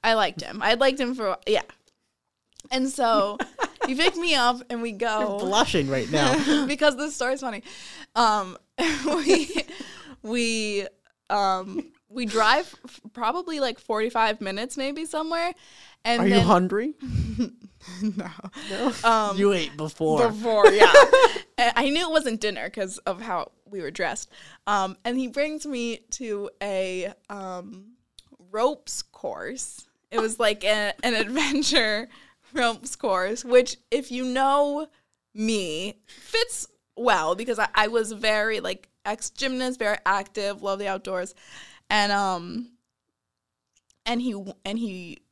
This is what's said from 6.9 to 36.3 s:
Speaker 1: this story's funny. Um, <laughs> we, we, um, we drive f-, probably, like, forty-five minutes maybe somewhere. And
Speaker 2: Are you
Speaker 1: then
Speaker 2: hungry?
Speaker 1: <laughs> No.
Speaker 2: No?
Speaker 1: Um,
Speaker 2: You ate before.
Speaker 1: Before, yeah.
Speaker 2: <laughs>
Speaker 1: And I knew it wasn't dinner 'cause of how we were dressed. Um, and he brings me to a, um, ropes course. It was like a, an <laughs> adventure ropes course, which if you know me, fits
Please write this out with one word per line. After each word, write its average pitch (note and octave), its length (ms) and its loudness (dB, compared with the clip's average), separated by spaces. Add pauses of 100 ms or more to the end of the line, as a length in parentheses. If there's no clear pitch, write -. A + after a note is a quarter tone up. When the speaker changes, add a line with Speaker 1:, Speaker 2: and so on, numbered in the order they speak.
Speaker 1:
this D4 200 -6
story's C4 260 -4
funny. A3+ 220 -8 (520)
Um, G#3+ 420 2 (220)
<laughs> D4+ 260 -2
we, D#4+ 560 2 (640)
we, A3 640 -2 (420)
um, F#3+ 640 -2 (180)
we A#3+ 160 -6
drive A3 480 2 (120)
f-, - 160 -20 (120)
probably, D#4 460 -4
like, A#3+ 200 -2
forty-five A3 600 -2
minutes G#3 380 -8
maybe C#4+ 280 -6
somewhere. D#4+ 480 -4 (520)
And A#3 160 2
Speaker 2:
Are G3 60 4
you G3 80 6
Speaker 1:
then F#3+ 100 6
Speaker 2:
hungry? G3 540 4
Speaker 1:
<laughs> - 40 -14 (1000)
No. G3 260 -4 (400)
Speaker 2:
No? A3+ 260 -2 (100)
Speaker 1:
Um, G#3+ 340 4
Speaker 2:
You G3+ 160 4
ate D3 240 -2
before. D#3 520 2
Speaker 1:
Before, A3+ 420 4
yeah. G#4 200 8 (340)
Speaker 2:
<laughs> - 320 -2
Speaker 1:
And A#3 180 4
I C#4 140 2
knew D#4 120 0
it E4 100 -2
wasn't C4 300 0
dinner F3+ 280 -6
'cause F#3+ 360 -8
of F#3 160 -6
how F#3+ 300 -6 (140)
we G3 140 -12
were D3+ 120 -8
dressed. - 380 -6 (380)
Um, G3 380 -2
and B3 120 -4
he C4 100 -4
brings D4+ 400 -4
me A#3+ 300 -6 (140)
to G#3 380 -8 (140)
a, F#3+ 500 -4 (160)
um, F#3+ 640 -14 (600)
ropes C4 520 -2
course. - 840 -10 (260)
It A3+ 80 0
was A3 200 -4
like G#3 240 0
a, G#3 300 0 (100)
an D3 100 0
<laughs> A3 120 0
adventure B3+ 840 0 (440)
ropes A#3+ 420 -2
course, G3+ 500 -2
which B3 320 4 (140)
if C4 200 -2
you B3+ 140 -6
know C#4+ 600 2 (480)
me, G#3 720 -4
fits - 600 -6 (300)